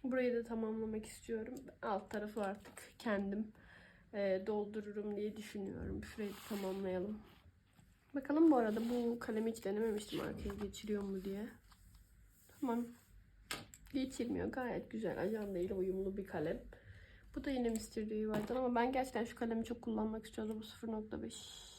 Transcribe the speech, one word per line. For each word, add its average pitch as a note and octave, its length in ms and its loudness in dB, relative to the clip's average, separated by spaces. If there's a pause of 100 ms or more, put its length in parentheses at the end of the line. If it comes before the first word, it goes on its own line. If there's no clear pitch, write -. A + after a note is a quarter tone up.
Burayı B3 320 4
da A#3 80 0
tamamlamak A3 640 -2
istiyorum. A3+ 480 -4 (280)
Alt G#3 280 0
tarafı G#3+ 340 -2
artık G3+ 280 -4 (260)
kendim, G3+ 540 0 (640)
e, G3 320 4
doldururum G#3 720 -2
diye G#3 200 -2
düşünüyorum. G3 680 -6
Şurayı G#3 260 -4
da G3 60 -8 (120)
tamamlayalım. G3 720 -2 (960)
Bakalım, D4 360 8
bu C#4 60 12
arada A3 240 6 (100)
bu A#3 280 4
kalemi A3+ 320 2
hiç A3 140 -4
denememiştim G#3 560 0
arkaya - 340 -2
geçiriyor G#3 480 -2
mu F#3+ 220 -2
diye. G3+ 240 -2 (1000)
Tamam. A#3 380 0 (1040)
Geçirmiyor. B3 560 0
Gayet A#3 420 -2
güzel. A3 320 0
Ajanda G3+ 360 0
ile F#3+ 160 0
uyumlu F#3+ 420 0
bir G3 100 -4
kalem. F3 340 0 (760)
Bu C4 80 -4
da D4 60 0
yine B3 200 2
Mister A3 400 -2
Rival'dan G#3+ 460 0
ama B3+ 180 4
ben A#3+ 180 6
gerçekten C4 320 2
şu A#3 120 -8
kalemi A3+ 280 0
çok A#3 180 -4
kullanmak A3 440 0
istiyordum. A3 340 -2
Bu A3 40 -8
sıfır A3+ 240 -8
nokta G#3+ 340 -4
beş. - 460 -10 (100)